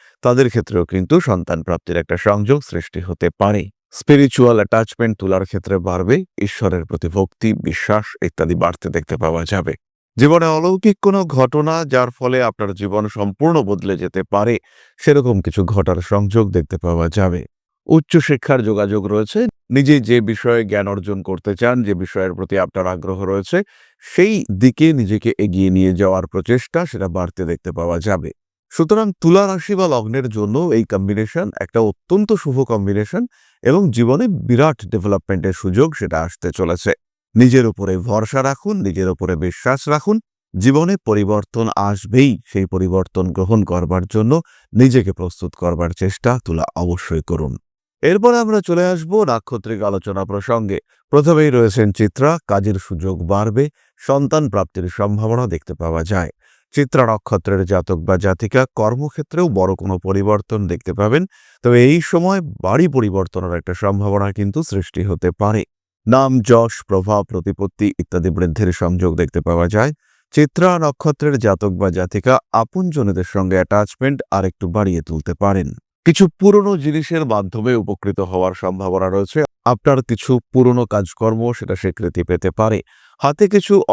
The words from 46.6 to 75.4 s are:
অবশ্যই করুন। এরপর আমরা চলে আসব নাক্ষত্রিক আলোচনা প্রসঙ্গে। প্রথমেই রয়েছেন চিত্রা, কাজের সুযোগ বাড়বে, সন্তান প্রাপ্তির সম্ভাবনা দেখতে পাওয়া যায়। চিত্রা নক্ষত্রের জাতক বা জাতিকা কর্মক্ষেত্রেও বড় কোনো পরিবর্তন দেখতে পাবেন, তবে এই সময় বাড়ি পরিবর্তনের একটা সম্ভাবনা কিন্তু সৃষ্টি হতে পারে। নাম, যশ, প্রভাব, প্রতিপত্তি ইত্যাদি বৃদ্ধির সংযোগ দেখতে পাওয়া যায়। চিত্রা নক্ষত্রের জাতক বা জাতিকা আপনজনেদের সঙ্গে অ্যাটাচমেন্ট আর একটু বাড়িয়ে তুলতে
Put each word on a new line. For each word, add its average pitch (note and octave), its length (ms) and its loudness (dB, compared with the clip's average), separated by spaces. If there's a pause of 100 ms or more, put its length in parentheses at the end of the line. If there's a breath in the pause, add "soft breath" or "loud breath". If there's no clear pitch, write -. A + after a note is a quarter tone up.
অবশ্যই F2 500 -4
করুন। D#2 220 -4 (480)
এরপর G3+ 300 4 (100)
আমরা G#3+ 160 0 (100)
চলে F3 240 2
আসব E3 200 -6 (180)
নাক্ষত্রিক A2+ 520 -6
আলোচনা G2 480 -4
প্রসঙ্গে। G2+ 480 -2 (340)
প্রথমেই D3+ 380 4
রয়েছেন A#2 420 4
চিত্রা, A2 380 0 (200)
কাজের G2 260 0 (100)
সুযোগ F#2 300 -6 (160)
বাড়বে, G#2+ 320 0 (360)
সন্তান C#3+ 420 0 (100)
প্রাপ্তির F#2 340 -4 (120)
সম্ভাবনা A2 460 0 (100)
দেখতে D#2+ 200 -10
পাওয়া E2 360 -4
যায়। F#2 200 -2 (440 soft breath)
চিত্রা C3+ 360 2
নক্ষত্রের G2+ 520 -2 (100)
জাতক F2+ 260 0 (100)
বা G2 80 4
জাতিকা G2+ 460 0 (180)
কর্মক্ষেত্রেও D3 640 -2 (120)
বড় F#2 140 2 (100)
কোনো F#2+ 120 -4 (120)
পরিবর্তন G2+ 540 -2 (120)
দেখতে F2 280 -6
পাবেন, A#2 220 2 (420 soft breath)
তবে A#2+ 200 6
এই D3 180 6
সময় F#3 380 0 (260)
বাড়ি B2 220 2
পরিবর্তনের F#2+ 720 -2
একটা F2 160 -6
সম্ভাবনা G2+ 580 -2
কিন্তু G2+ 260 -4 (120)
সৃষ্টি G2 400 -4
হতে F2+ 180 -2 (120)
পারে। G#2 220 0 (440)
নাম, C3 240 4 (180)
যশ, A#2 260 4 (140)
প্রভাব, G2+ 320 0 (100)
প্রতিপত্তি G2 560 -4 (120)
ইত্যাদি F2 320 -2
বৃদ্ধির F2+ 400 0 (120)
সংযোগ F2+ 280 0 (100)
দেখতে E2 260 -2
পাওয়া E2+ 280 2
যায়। A#2+ 160 2 (440)
চিত্রা D3+ 340 4 (100)
নক্ষত্রের D3 640 0
জাতক G2+ 360 2
বা G2 100 2
জাতিকা F#2 440 0 (280)
আপনজনেদের A#2+ 720 -2
সঙ্গে F#2+ 240 0
অ্যাটাচমেন্ট G#2 600 0 (180)
আর G2 140 0
একটু - 140 -10 (120)
বাড়িয়ে F#2+ 320 0
তুলতে D#2+ 260 -6 (100)